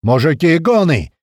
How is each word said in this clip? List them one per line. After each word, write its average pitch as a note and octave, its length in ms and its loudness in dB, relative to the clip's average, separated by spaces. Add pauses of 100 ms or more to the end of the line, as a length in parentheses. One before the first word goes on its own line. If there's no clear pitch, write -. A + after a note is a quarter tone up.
Мужики, D3 560 0
гоны! E3 540 0 (100)